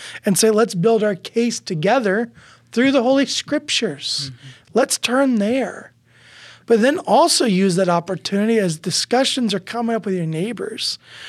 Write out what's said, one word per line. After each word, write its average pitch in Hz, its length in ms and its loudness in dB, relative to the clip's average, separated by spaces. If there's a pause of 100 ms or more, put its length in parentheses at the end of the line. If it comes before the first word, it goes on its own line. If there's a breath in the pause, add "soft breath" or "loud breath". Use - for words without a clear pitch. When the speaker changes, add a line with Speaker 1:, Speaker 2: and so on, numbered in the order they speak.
(260 loud breath)
Speaker 1:
and 196 100 2
say, 220 140 4
"Let's 220 240 2
build 208 300 2
our 208 100 0
case 233 460 -4
together 202 720 0 (400 loud breath)
through 262 200 2
the 269 120 2
Holy 269 240 2
Scriptures. 170 1040 -6
Speaker 2:
Mm-hmm. 127 160 -20 (260 loud breath)
Speaker 1:
Let's 254 240 2
turn 262 380 2
there." 220 560 -2 (720 loud breath)
But 226 160 4
then 285 160 4
also 294 480 4
use 190 300 2
that 190 120 2
opportunity 196 720 0
as 175 220 0
discussions 233 760 -2
are 190 60 -4
coming 233 360 -4
up 214 120 -6
with 190 80 -2
your 175 100 -4
neighbors. 175 720 -6 (320 loud breath)